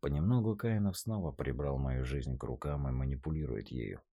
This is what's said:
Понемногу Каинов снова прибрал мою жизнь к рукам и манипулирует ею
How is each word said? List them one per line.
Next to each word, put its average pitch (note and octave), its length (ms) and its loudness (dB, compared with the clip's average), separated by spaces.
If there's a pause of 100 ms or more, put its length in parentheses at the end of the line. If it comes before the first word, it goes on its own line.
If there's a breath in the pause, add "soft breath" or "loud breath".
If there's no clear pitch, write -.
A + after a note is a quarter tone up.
Понемногу G#2+ 500 4
Каинов G#2 400 2
снова G2 360 -2
прибрал C2+ 460 0
мою C2 260 2
жизнь C2 340 -2
к - 60 -8
рукам C#2 440 -2
и C2 40 0
манипулирует C2+ 800 -2
ею G#1 300 -6 (120)